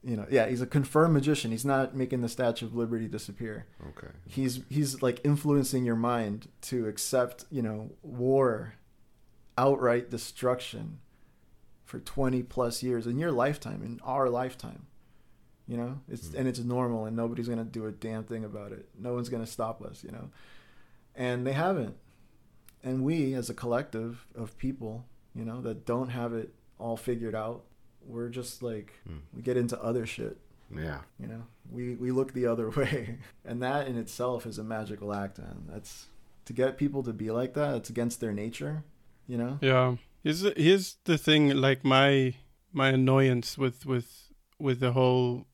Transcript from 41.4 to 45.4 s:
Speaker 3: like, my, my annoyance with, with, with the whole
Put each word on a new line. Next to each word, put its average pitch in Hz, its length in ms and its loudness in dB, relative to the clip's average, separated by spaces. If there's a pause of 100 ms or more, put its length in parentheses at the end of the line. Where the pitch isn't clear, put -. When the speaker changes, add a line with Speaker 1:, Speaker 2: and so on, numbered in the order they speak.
Speaker 3:
like, 135 280 4
my, 135 500 8 (380)
my 135 180 4
annoyance 131 680 4
with, 131 260 -2
with, - 460 -4 (300)
with 135 180 2
the 127 140 2
whole 127 600 4